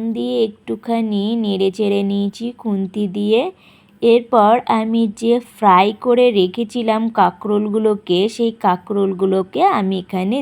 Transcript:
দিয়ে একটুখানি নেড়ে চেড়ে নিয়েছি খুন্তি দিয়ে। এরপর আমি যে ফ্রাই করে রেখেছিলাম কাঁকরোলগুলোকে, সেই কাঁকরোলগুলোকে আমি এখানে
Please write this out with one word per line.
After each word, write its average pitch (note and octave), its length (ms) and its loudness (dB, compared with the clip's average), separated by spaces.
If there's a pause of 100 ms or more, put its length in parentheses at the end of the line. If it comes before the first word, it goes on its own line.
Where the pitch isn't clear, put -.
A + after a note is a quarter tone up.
(140)
দিয়ে A#3+ 300 -4
একটুখানি A3 800 -4 (120)
নেড়ে G3 360 -2
চেড়ে G3+ 320 -2
নিয়েছি G3+ 420 -4 (120)
খুন্তি G3 500 -4
দিয়ে। G#3 340 0 (600)
এরপর A#3 520 4 (160)
আমি A3+ 320 0 (140)
যে A3+ 180 0 (160)
ফ্রাই G3 380 4 (140)
করে B3 300 2
রেখেছিলাম A3 760 -2
কাঁকরোলগুলোকে, G#3 1080 0 (100)
সেই A3+ 220 -2 (100)
কাঁকরোলগুলোকে F#3+ 1000 -2 (100)
আমি G3 280 -2
এখানে F#3 420 -4